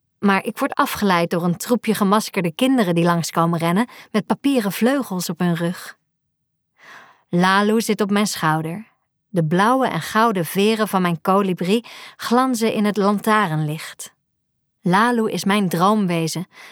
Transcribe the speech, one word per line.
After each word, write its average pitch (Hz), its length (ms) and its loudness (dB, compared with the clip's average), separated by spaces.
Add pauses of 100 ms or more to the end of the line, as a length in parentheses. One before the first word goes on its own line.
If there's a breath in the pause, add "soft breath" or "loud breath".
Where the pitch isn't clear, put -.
(220)
maar 196 220 2
ik - 140 -8
word - 180 -4
afgeleid 185 540 0
door 175 140 -2
een 175 140 0
troepje 226 360 -2
gemaskerde 196 580 0
kinderen 247 440 0
die 170 80 2
langskomen 170 560 0
rennen 175 280 0 (240 loud breath)
met 208 140 -2
papieren 233 460 0
vleugels 220 580 -2
op 175 100 -8
hun 175 160 2
rug. 170 420 -6 (1300 loud breath)
Lalu 196 520 2
zit 214 200 -2
op 196 100 -2
mijn 202 160 2
schouder. 160 600 -2 (420)
De 170 160 0
blauwe 214 420 2
en 160 140 -4
gouden 214 440 0
veren 208 420 0
van 190 140 -2
mijn 175 200 -2
kolibrie 190 640 0 (300 loud breath)
glanzen 240 580 0
in 214 120 0
het 208 120 0
lantaarnlicht. 196 1160 -2 (680)
Lalu 220 500 2
is 185 120 -6
mijn 196 260 2
droomwezen, 175 800 0 (240 loud breath)